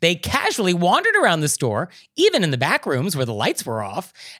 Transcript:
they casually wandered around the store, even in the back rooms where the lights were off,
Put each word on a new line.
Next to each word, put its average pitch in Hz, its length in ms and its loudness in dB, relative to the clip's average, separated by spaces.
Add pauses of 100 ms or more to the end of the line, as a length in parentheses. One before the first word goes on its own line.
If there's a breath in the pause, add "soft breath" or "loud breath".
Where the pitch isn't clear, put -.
they 170 140 2
casually 240 600 -2
wandered 262 420 2
around 202 240 4
the 151 80 0
store, 127 400 -2 (260 loud breath)
even 269 300 2
in 156 80 0
the 131 60 0
back 165 280 0
rooms 156 300 -2
where 131 100 0
the 113 80 -6
lights - 320 -2
were 113 160 -4
off, 104 300 -8 (280 loud breath)